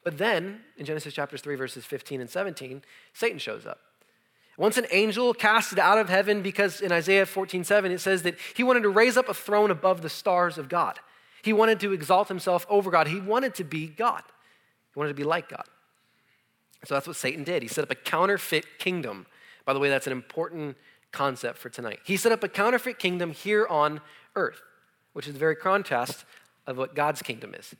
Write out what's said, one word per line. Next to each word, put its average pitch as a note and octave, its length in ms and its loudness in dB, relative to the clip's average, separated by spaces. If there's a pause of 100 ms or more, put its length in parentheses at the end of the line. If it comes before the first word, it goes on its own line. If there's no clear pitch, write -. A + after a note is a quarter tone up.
But D#3+ 140 -4
then, G3 460 0 (160)
in D3 80 -10
Genesis D3+ 260 -6
chapters C#3+ 300 -6
three, D3 140 -6
verses B2+ 280 -8
fifteen C3+ 380 -8
and A#2+ 80 -10
seventeen, C#3+ 500 -8 (320)
Satan A3 260 -4
shows - 280 -10
up. - 140 -12 (760)
Once G#3+ 220 2
an A#3 120 -2
angel G#3+ 440 2
casted G#3+ 440 2
out G3 200 6
of G#3 100 2
heaven G3 320 2
because F#3+ 400 0
in G3 100 -2
Isaiah F#3 360 4
fourteen F#3 380 -4
seven G3 280 2
it F3+ 80 -4
says F#3+ 220 2
that F3 140 -2 (180)
he A#3+ 80 -2
wanted B3 220 4
to G#3 40 4
raise A3 300 6
up B3+ 100 2
a G3 60 -4
throne G#3 360 2
above F3+ 300 2
the D#3+ 80 -8
stars F3 480 0
of C#3 140 -10
God. E3+ 300 0 (420)
He G#3+ 100 0
wanted A3 280 4
to G3+ 120 -2
exalt F#3 360 2
himself F3+ 420 0
over G3+ 200 2
God. D#3+ 180 4
He F#3 120 -4
wanted A3 360 0
to F#3 80 -6
be D#3 240 -8
God. G#3+ 340 -2 (720)
He C#3 40 -10
wanted D3 120 -2
to C#3 40 -8
be C#3+ 100 -6
like - 260 -2
God. - 160 -14 (1200)
So C#3+ 80 -4
that's C#3 120 -2
what E3 100 -10
Satan C#3+ 280 -6
did. C#3 160 -2
He A#2 80 -12
set D3+ 160 -2
up - 60 -8
a C#3 40 -2
counterfeit F3 840 0
kingdom. B2 480 -6 (400)
By C3+ 80 0
the C#3 40 0
way, C#3 120 2
that's C3+ 160 0
an C3 80 -4
important D#3 640 -8 (320)
concept B2+ 480 -4
for B2+ 100 -16
tonight. A#2 360 -10
He F#3+ 120 -2
set A3+ 160 4
up A3 100 0
a G3+ 60 -2
counterfeit A#3 500 0
kingdom F3 340 -2
here G#3+ 340 0
on D3+ 340 2 (340)
earth, - 280 -2 (500)
which C#3+ 140 -12
is D3 80 -12
the C3+ 40 -12
very D#3 180 2
contrast D3+ 680 -2 (400)
of B2+ 140 -8
what C3 160 -4
God's D3 280 0
kingdom A2+ 320 -12
is. - 260 -18